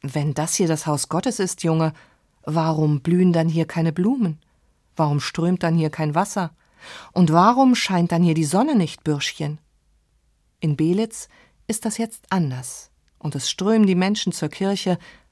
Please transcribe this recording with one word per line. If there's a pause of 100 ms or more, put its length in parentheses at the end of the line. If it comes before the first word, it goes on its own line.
wenn
das
hier
das
Haus
Gottes
ist,
Junge, (480)
warum
blühen
dann
hier
keine
Blumen? (560)
Warum
strömt
dann
hier
kein
Wasser? (640)
Und
warum
scheint
dann
hier
die
Sonne
nicht,
Bürschchen?“ (1000)
In
Beelitz (380)
ist
das
jetzt
anders, (280)
und
es
strömen
die
Menschen
zur
Kirche, (340)